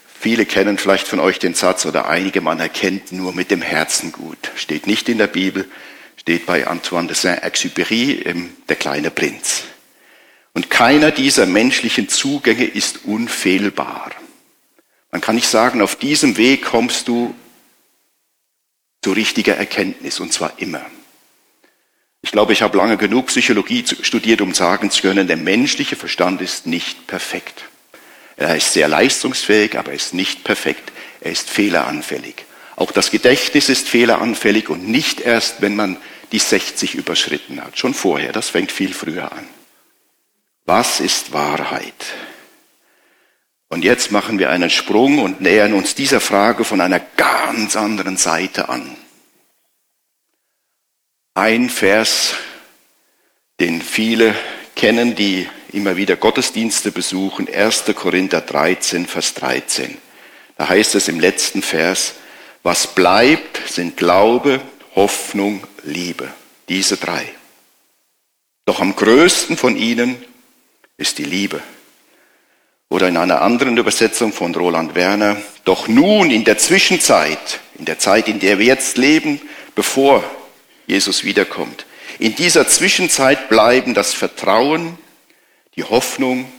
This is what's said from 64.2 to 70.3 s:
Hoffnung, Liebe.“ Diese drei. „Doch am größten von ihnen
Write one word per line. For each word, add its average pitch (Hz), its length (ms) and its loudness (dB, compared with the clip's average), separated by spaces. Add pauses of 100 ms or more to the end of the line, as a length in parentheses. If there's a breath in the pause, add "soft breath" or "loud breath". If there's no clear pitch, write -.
Hoffnung, 101 680 0 (180)
Liebe.“ 85 460 -8 (380)
Diese 190 300 -2
drei. - 260 -6 (1400)
„Doch - 160 0
am 98 160 0
größten 160 580 6
von 123 220 0
ihnen 120 440 -2 (760)